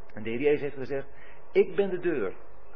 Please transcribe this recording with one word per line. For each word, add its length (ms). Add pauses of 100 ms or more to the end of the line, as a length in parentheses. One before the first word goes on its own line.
(140)
En 100
de 60
Heer 100
Jezus 220
heeft 140
gezegd: 320 (440)
"Ik 240
ben 140
de 100
deur 340 (420)